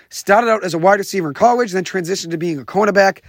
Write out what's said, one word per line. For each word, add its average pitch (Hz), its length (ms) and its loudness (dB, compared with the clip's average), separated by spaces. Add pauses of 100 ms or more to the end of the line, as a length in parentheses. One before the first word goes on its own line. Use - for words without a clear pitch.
started 226 420 2
out 214 140 0
as 165 100 -4
a 170 40 -4
wide 196 200 4
receiver 185 300 -4
in 139 60 -8
college, 240 380 2
then 185 120 -2
transitioned 180 460 -6
to 165 80 -4
being 160 200 -4
a 127 60 -12
cornerback. 196 640 2